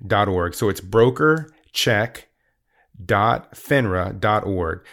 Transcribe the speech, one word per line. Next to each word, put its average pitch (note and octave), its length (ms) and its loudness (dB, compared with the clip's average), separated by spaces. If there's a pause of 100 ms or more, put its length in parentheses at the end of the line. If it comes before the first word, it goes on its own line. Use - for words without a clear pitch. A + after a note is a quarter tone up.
dot G2+ 200 2
org. F2 280 -2
So A2 140 0
it's F#2+ 120 -6
brokercheck B2 1400 0 (800)
dot G#2+ 480 0
finra G2 640 -2
dot G#2+ 280 0
org. F2 480 -4